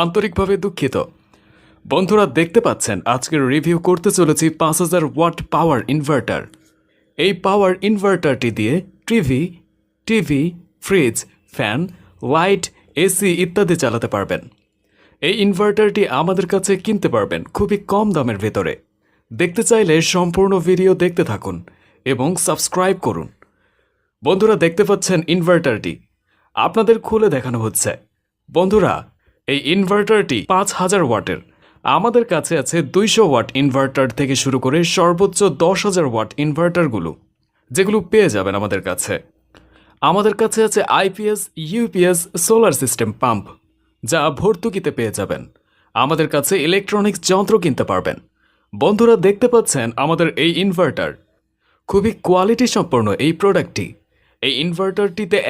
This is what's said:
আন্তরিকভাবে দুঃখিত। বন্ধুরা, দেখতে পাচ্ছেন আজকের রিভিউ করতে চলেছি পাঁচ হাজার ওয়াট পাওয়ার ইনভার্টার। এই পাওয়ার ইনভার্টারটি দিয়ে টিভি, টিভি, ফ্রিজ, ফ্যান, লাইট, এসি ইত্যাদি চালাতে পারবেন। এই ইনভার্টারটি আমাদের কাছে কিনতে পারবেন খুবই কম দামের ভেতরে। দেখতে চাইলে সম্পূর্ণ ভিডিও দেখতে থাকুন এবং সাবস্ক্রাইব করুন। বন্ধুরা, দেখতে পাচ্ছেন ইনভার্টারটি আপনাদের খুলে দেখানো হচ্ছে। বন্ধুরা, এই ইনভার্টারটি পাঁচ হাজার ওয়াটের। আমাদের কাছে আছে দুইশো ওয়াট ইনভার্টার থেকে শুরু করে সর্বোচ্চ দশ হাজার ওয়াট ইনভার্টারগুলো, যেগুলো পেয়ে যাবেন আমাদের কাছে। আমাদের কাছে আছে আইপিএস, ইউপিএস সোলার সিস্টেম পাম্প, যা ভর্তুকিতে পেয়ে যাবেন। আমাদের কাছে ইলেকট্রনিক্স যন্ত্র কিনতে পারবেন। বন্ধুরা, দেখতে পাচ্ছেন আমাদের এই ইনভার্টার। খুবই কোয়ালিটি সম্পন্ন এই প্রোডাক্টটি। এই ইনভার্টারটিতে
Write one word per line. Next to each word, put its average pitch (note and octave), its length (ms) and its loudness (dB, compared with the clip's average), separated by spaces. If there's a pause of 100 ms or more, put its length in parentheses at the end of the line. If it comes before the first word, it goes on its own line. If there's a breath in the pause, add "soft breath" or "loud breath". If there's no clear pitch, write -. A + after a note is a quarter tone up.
আন্তরিকভাবে F#3+ 560 -2
দুঃখিত। F3 380 -4 (880 soft breath)
বন্ধুরা, F#3+ 400 2 (120)
দেখতে E3 240 2
পাচ্ছেন A2+ 440 -2
আজকের B2+ 420 -2
রিভিউ D#3 320 0
করতে F3+ 320 0
চলেছি D#3+ 340 2 (140)
পাঁচ D#3+ 200 2
হাজার F3 260 0
ওয়াট D#3 320 0 (140)
পাওয়ার D#3 360 2
ইনভার্টার। C3+ 540 -2 (760 soft breath)
এই F3+ 160 2 (100)
পাওয়ার G3 380 2
ইনভার্টারটি F#3 680 0
দিয়ে G#2+ 220 -2 (320)
টিভি, C#3+ 360 0 (680)
টিভি, D#3 360 0 (380)
ফ্রিজ, D3 340 0 (380 soft breath)
ফ্যান, A2+ 260 -2 (540 loud breath)
লাইট, G3 300 0 (340 soft breath)
এসি F#3+ 320 0 (120)
ইত্যাদি F3 360 0
চালাতে A#2 300 -2
পারবেন। F#2+ 340 -4 (800 soft breath)
এই E3+ 140 0 (100)
ইনভার্টারটি G3+ 560 2 (180)
আমাদের F#3 280 0
কাছে G3 300 0
কিনতে G#3 320 -2
পারবেন G2+ 320 -2 (120)
খুবই G3+ 240 -2 (140)
কম G#3 220 2
দামের B2 240 -2
ভেতরে। G2 360 -2 (580)
দেখতে F3 320 -2
চাইলে G#3+ 320 2 (180)
সম্পূর্ণ F#3 460 0
ভিডিও F3+ 320 2 (120)
দেখতে F3 200 0
থাকুন G2+ 320 -6 (500 soft breath)
এবং C3 220 -2 (180)
সাবস্ক্রাইব F#3 520 -2 (100)
করুন। E2 200 -4 (960)
বন্ধুরা, G3 320 2
দেখতে E3 280 2
পাচ্ছেন F#3+ 440 0
ইনভার্টারটি D#3+ 680 0 (600)
আপনাদের G3+ 440 2
খুলে A3 300 0
দেখানো B2+ 300 -2
হচ্ছে। A2 320 -4 (580)
বন্ধুরা, F3+ 440 2 (540)
এই C#3+ 120 -2 (140)
ইনভার্টারটি G3+ 640 2 (120)
পাঁচ F#3+ 180 2 (120)
হাজার F#3 240 0
ওয়াটের। G#2 360 -2 (460 soft breath)
আমাদের G#3 400 2
কাছে E3+ 340 -2
আছে D3 180 -4 (160)
দুইশো G#3+ 320 2
ওয়াট B2+ 220 2 (140)
ইনভার্টার C3+ 460 0 (120)
থেকে C3+ 160 0
শুরু C3 240 0
করে C3 200 0 (160)
সর্বোচ্চ F3+ 440 2 (240)
দশ F3+ 220 2
হাজার F3+ 220 0
ওয়াট A2 220 -2 (140)
ইনভার্টারগুলো, D3+ 680 -2 (600)
যেগুলো F#3+ 280 0 (100)
পেয়ে G3+ 260 4
যাবেন F#2+ 200 0
আমাদের G2+ 260 -2
কাছে। F#2 340 -4 (840 soft breath)
আমাদের G3+ 340 2
কাছে A3 280 0
আছে G#3+ 180 0 (180)
আইপিএস, G3+ 420 -2 (300)
ইউপিএস F3+ 480 0 (260)
সোলার A3 360 4
সিস্টেম A#2 280 -2 (120)
পাম্প, A2 240 0 (580)
যা D3+ 180 -2 (180)
ভর্তুকিতে F#3 520 -2
পেয়ে A2+ 260 -4
যাবেন। E2 240 -6 (540)
আমাদের D3+ 340 0
কাছে D3 240 -2 (120)
ইলেকট্রনিক্স G3 540 0 (100)
যন্ত্র G3+ 300 2
কিনতে D3+ 240 -2
পারবেন। F#2 340 -4 (560)
বন্ধুরা, G#3 420 4 (120)
দেখতে G3+ 200 2
পাচ্ছেন A3 400 2 (100)
আমাদের D#3+ 300 0 (160)
এই E3+ 80 2 (120)
ইনভার্টার। D#3+ 480 0 (800)
খুবই G3+ 220 2 (120)
কোয়ালিটি G3 440 2
সম্পন্ন C3 400 0 (180)
এই E3 160 2
প্রোডাক্টটি। F3+ 460 0 (560)
এই C3+ 100 0 (100)
ইনভার্টারটিতে F#3+ 760 -2 (120)